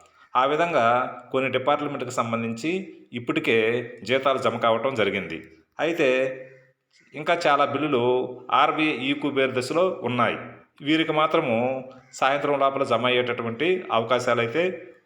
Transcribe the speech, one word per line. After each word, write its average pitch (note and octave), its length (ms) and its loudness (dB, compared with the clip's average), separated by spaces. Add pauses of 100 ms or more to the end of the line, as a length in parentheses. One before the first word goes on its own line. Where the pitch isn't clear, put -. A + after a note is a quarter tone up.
(360)
ఆ B2+ 80 4
విధంగా D3+ 420 2 (460)
కొన్ని C3 180 0
డిపార్ట్మెంట్కి C#3 600 -2
సంబంధించి A#2 600 -4 (420)
ఇప్పటికే C3+ 440 0 (480)
జీతాలు C3+ 340 2
జమ A2+ 200 0
కావటం A#2 360 2
జరిగింది. F#2+ 440 -2 (400)
అయితే D#3 300 0 (1080)
ఇంకా D#3 200 0 (120)
చాలా C#3+ 180 6
బిల్లులు C3+ 380 0 (600)
ఆర్బీఐ D#3 360 2
ఈ C3 160 -2
కుబేర్ C3+ 440 0
దశలో E3 440 0
ఉన్నాయి. A#2+ 360 0 (440)
వీరికి D#3 300 0
మాత్రము D#3 440 2 (560)
సాయంత్రం C#3+ 460 0
లోపల C3+ 260 2
జమ A#2 220 0
అయ్యేటటువంటి B2 840 0
అవకాశాలు A#2 480 2
అయితే C3+ 240 0 (420)